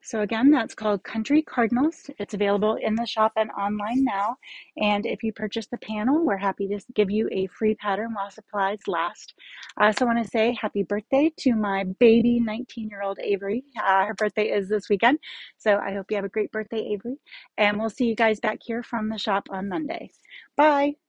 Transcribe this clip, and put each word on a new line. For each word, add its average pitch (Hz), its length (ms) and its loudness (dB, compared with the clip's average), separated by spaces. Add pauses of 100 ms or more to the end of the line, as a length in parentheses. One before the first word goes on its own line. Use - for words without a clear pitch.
So - 180 -6
again, 226 320 4
that's 233 240 0
called 208 260 -2
Country 277 400 0
Cardinals. 247 680 0 (120)
It's 202 120 -6
available 202 440 2
in 214 180 0
the 226 120 -2
shop 220 280 2
and 220 160 0
online 208 540 -2
now. 214 320 -2 (400)
And 208 280 0
if 220 200 -4
you 220 80 -2
purchase 214 340 -6
the - 120 -8
panel, 233 460 0
we're 247 120 0
happy 202 320 -2
to 202 100 -4 (160)
give 202 160 2
you 220 220 0
a 190 160 -2
free 214 260 0
pattern 214 400 -4
while 202 160 -6
supplies 202 560 -4
last. 175 480 -4 (420)
I 208 100 6
also 214 200 2
wanna 233 180 0
say 233 380 0
happy 202 220 -2
birthday 269 540 2
to 247 180 2
my 202 260 0 (160)
baby 233 400 6
nineteen-year-old 214 800 -4
Avery. 202 460 -2 (200)
Uh, 196 220 4
her 208 80 -6
birthday 214 300 -2
is 208 240 -2
this 208 200 -2
weekend. 240 300 4 (400)
So 202 260 2
I 196 80 -6
hope 196 160 -6
you 214 60 -2
have 196 100 -2
a 196 40 -4
great 208 240 -4
birthday, 220 400 -6
Avery. 233 240 -6 (420)
And 208 180 2
we'll 220 140 -2
see 247 160 -2
you 226 80 0
guys 220 240 2
back 220 240 -4
here 233 220 -8
from 214 240 -6
the 220 100 -6
shop 202 320 -2
on 196 180 -6
Monday. - 440 -6 (440)
Bye. 294 380 4 (140)